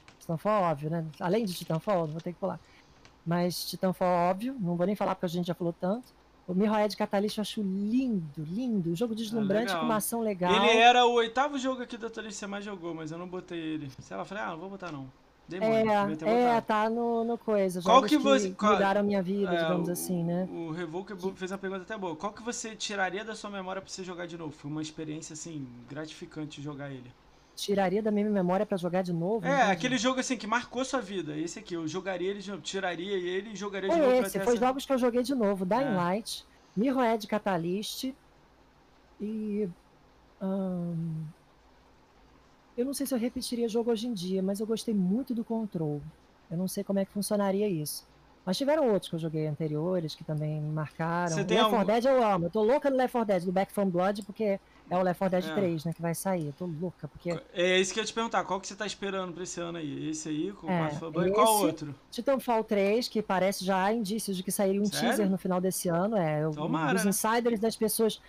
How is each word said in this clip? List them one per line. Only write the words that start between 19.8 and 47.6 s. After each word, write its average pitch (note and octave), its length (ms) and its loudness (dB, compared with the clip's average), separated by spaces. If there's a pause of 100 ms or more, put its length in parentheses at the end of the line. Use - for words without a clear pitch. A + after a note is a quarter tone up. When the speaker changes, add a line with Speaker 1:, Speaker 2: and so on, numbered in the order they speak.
Speaker 2:
o, F3 40 0
Speaker 1:
assim, F3 300 -2
né? F3 300 0
Speaker 2:
o E3 180 -6
Revoke F3+ 440 -6
bo-, F#3 200 -4
fez F3+ 160 -6
uma G3 60 -6
pergunta F#3+ 260 -6
até A3 140 -10
boa. F#3 180 -6
Qual G3 160 -6
que G#3+ 120 -14
você A3+ 340 -8
tiraria G3+ 480 -4
da G#3+ 100 -8
sua - 140 -10
memória F#3+ 320 -8
pra F#3+ 100 -14
você F#3+ 140 -10
jogar F3 220 -8
de E3 100 -12
novo? D#3+ 160 -8
Foi - 180 -12
uma D#3 120 -4
experiência, D#3 500 -10
assim, D3+ 340 -10 (220)
gratificante D#3 720 -12
jogar C#3+ 300 -10
ele. B2 200 -14 (460)
Speaker 1:
Tiraria G3 460 0
da G#3+ 80 0
minha G#3 180 2
memória G3 380 2
pra G3+ 100 -2
jogar F3 260 0
de F3+ 100 -2
novo? F3 340 0
Speaker 2:
É, C4 80 2
Speaker 1:
Entendi. A#3+ 160 6
Speaker 2:
aquele A#3+ 260 0
jogo, B3+ 220 0
assim, B3 180 -2
que G3+ 80 -8
marcou A#3+ 400 -2
sua C4 160 -2
vida. F3+ 360 -6
Esse E3+ 240 -6
aqui, F#3 140 -10
eu E3 120 -4
jogaria F3+ 440 -4
ele G3+ 100 -6
de F#3+ 100 -10
novo, F#3 120 -8
tiraria F#3+ 540 -4
ele F#3 340 -4
e G#3+ 40 -12
jogaria G3 360 -6
de D#4+ 40 4
Speaker 1:
É E4+ 60 4
Speaker 2:
novo C4 160 6
pra A#3+ 100 2
Speaker 1:
esse, F#3+ 120 -6
Speaker 2:
ter G3 60 -2
Speaker 1:
foi A#3+ 120 2
Speaker 2:
essa A#3 100 2
Speaker 1:
jogos C4 180 0
que - 80 -2
eu C4 60 2
joguei B3 240 2
de C4 140 -2
novo. G3+ 280 2
Dying A3 200 2
Speaker 2:
É. B3 100 0
Speaker 1:
Light, F3+ 500 -2 (320)
Mirrorhead A#3 520 2
Catalyst G3+ 840 -2 (1080)
e, G#3+ 480 -2 (720)
ahn, F#3 560 -2 (1800)
eu A#3+ 80 2
não C#4 100 -2
sei C#4 120 -2
se C4+ 80 -2
eu A#3+ 40 2
repetiria A#3 500 -2
jogo A3+ 220 0
hoje A3+ 180 0
em A#3+ 40 -2
dia, F#3 300 0
mas G3 180 0
eu A3 60 -4
gostei A3+ 280 -2
muito G#3 400 2
do A3+ 100 -2
Control. F3 560 -2 (500)
Eu E3 60 -4
não F#3 120 0
sei G3+ 140 -4
como G3 160 0
é G3 60 2
que - 80 -10
funcionaria G3+ 560 2